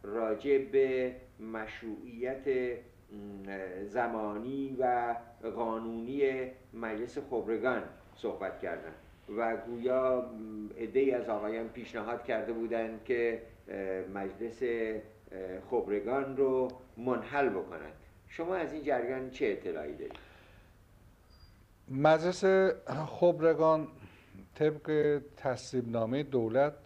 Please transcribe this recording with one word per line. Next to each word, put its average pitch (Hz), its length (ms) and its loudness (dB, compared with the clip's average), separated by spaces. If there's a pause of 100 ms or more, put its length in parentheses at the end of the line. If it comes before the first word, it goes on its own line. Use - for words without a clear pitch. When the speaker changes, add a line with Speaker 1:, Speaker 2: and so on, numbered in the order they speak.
Speaker 1:
راجع 110 540 2
به 131 580 2 (240)
مشروعیت، 113 1080 -6
م، 101 1400 -4
زمانی 117 920 -2
و 123 360 2 (400)
قانونی 117 960 0 (220)
مجلس 113 440 -6 (120)
خبرگان 113 540 0 (320)
صحبت 92 440 -4
کردند 82 360 -6 (420)
و 113 200 0
گویا، 127 640 0
م، 110 560 -10
عده‌ای 131 340 4
از 117 180 0
آقایان 110 380 -2
پیشنهاد 113 560 -6
کرده 113 300 -2
بودند 113 500 -2
که، 117 380 0 (260)
اه، 95 400 -4
مجلس، 98 540 -6
اه، 110 1080 -4
خبرگان 120 680 0
رو 131 300 4 (300)
منحل 123 520 2
بکنند. 82 440 -6 (340)
شما 175 280 -4
از 151 180 -4
این 151 100 -8
جریان 127 460 0
چه 123 160 -2
اطلاعی 78 480 -2
دارید؟ - 220 -10 (1800)
Speaker 2:
مجلس 160 520 4 (640)
خبرگان 156 800 6 (680)
طبق 151 680 2 (160)
تصویب 123 520 -2
نامه 117 340 0
دولت 131 500 4 (120)